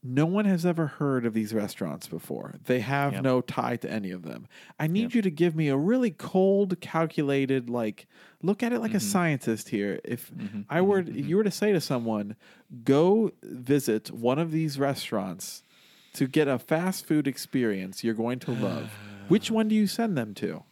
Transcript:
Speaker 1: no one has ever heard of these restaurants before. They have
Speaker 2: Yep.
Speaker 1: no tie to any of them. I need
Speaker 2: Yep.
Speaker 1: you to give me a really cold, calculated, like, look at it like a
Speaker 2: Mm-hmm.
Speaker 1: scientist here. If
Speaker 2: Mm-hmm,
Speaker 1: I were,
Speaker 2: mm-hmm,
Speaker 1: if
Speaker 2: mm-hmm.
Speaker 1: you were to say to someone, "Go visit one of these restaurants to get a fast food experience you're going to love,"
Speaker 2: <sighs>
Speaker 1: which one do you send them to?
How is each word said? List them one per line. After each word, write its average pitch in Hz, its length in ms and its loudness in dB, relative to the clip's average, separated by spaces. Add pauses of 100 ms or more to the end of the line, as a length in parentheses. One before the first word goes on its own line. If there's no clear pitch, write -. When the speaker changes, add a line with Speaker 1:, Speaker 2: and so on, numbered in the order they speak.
Speaker 1:
no 135 220 2
one 202 200 2
has 180 200 2
ever 165 220 2
heard 135 360 0
of 117 80 0
these 110 220 -2
restaurants 95 540 -4
before. - 560 -8
They 127 160 2
have 139 320 0
Speaker 2:
Yep. 98 100 -4
Speaker 1:
no 127 180 4
tie 120 360 -4
to - 120 -8
any 101 220 -4
of 90 120 -10
them. 64 260 -12 (280)
I 156 120 -2
need 190 140 0
Speaker 2:
Yep. 240 120 -4
Speaker 1:
you 226 80 4
to 190 80 2
give 160 240 2
me 156 140 2
a 135 80 4
really 220 340 2
cold, 190 720 2
calculated, 139 920 0
like, 117 380 -4 (340)
look 202 220 0
at 233 80 0
it 240 80 0
like 220 140 -4
a - 20 4
Speaker 2:
Mm-hmm. 131 100 2
Speaker 1:
scientist 139 600 0
here. 101 360 -2
If - 300 -8
Speaker 2:
Mm-hmm, 104 340 -8
Speaker 1:
I 160 120 0
were, 190 220 4
Speaker 2:
mm-hmm, 160 80 -6
Speaker 1:
if - 80 -6
Speaker 2:
mm-hmm. 143 100 -4
Speaker 1:
you 170 80 0
were 214 80 2
to 202 80 0
say 208 200 0
to 175 80 4
someone, 110 540 -2 (480)
"Go 180 480 4 (140)
visit 127 680 0
one 123 300 0
of 165 100 -2
these 156 260 -2
restaurants 110 840 -4 (520)
to 139 120 0
get 143 220 2
a 131 100 0
fast 185 480 -2
food 151 220 2
experience 101 720 -2
you're 113 120 0
going 117 260 -4
to - 100 -8
love," 98 400 -2 (200)
Speaker 2:
<sighs> - 180 -16
Speaker 1:
which 220 240 4
one 220 160 2
do 214 80 4
you 214 100 6
send 208 320 0
them 107 160 -4
to? 87 380 -6